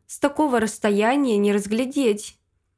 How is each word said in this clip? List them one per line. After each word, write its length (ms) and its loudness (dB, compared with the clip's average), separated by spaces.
с 120 -14
такого 420 0
расстояния 760 0
не 140 2
разглядеть. 880 -2